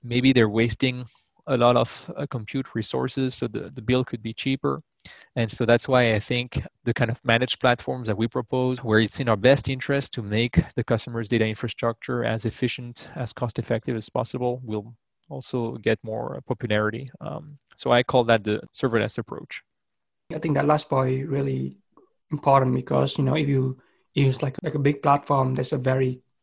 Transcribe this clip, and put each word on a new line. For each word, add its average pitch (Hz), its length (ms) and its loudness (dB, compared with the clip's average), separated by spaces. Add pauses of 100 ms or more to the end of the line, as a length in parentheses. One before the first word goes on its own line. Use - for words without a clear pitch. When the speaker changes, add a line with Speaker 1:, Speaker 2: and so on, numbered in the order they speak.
Speaker 1:
maybe 123 280 2
they're 120 160 6
wasting 120 580 0 (420)
a 135 100 2
lot 120 180 6
of, - 400 -2
uh, 147 140 -8
compute 127 460 -6
resources, 127 580 -4
so 120 140 -2
the, 101 260 -8
the 120 80 -12
bill 123 240 2
could 113 160 -8
be 113 100 -8
cheaper. 139 500 -4 (540)
And 113 160 0
so 120 140 -2
that's 117 240 4
why 123 240 4
I 104 60 2
think 123 440 -4 (220)
the 120 80 0
kind 117 180 0
of - 140 -8
managed 120 340 2
platforms 127 480 0
that 104 80 0
we 113 120 0
propose, 127 540 -2
where 110 180 2
it's 110 200 0
in 127 80 -4
our 113 80 4
best 127 320 4
interest 139 460 -2
to 120 80 -6
make 113 420 2 (120)
the 117 80 0
customer's 117 440 -2
data 110 180 2
infrastructure 117 800 -4
as 113 220 -2
efficient, 120 680 -6
as 113 180 -6
cost-effective 117 640 -4
as 110 100 -8
possible, 123 560 -4
will 107 320 -8 (340)
also 127 480 -6
get 110 260 0
more 113 440 -8
popularity. 110 720 -2
Um, - 380 -12 (180)
so - 160 -2
I 123 120 6
call 127 220 4
that 113 200 4
the 107 160 0 (120)
serverless 110 440 0
approach. - 460 -10 (720)
Speaker 2:
I - 60 -6
think 156 160 0
that 143 120 2
last 151 200 2
point 131 400 0
really 135 500 -4 (540)
important 135 420 4
because, 135 440 0
you 139 80 2
know, 131 100 2
if 151 140 0
you 131 280 0 (360)
use, 135 280 2
like, 135 220 -2
like, 156 120 -4
a 147 40 -2
big 143 240 2
platform, 139 500 2
there's 135 200 -2
a 139 40 0
very 131 440 0 (220)